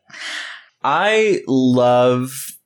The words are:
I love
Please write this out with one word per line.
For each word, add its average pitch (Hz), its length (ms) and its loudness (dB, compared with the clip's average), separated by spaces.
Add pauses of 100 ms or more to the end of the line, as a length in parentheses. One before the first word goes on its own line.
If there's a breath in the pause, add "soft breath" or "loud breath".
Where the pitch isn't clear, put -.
(840 loud breath)
I 202 640 0
love 127 840 2 (340)